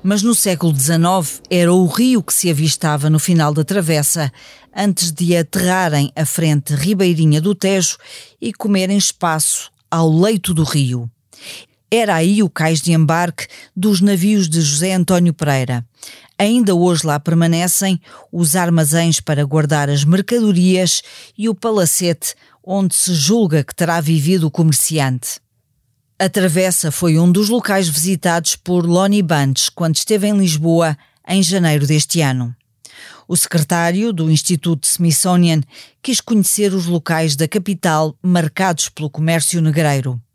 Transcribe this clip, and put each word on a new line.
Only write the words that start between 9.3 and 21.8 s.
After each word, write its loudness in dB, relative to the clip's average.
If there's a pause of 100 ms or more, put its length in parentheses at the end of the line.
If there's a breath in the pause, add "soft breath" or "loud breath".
ao 2
leito 2
do 0
rio. -2 (800 loud breath)
Era 2
aí 2
o 2
cais 0
de 0
embarque 0 (280 loud breath)
dos 0
navios 2
de 0
José 0
António 2
Pereira. -2 (540 loud breath)
Ainda 2
hoje 2
lá 0
permanecem 0 (320 loud breath)
os -2
armazéns 2
para -2
guardar 0
as 0
mercadorias 2 (340 loud breath)
e -4
o -2
palacete -2 (280 soft breath)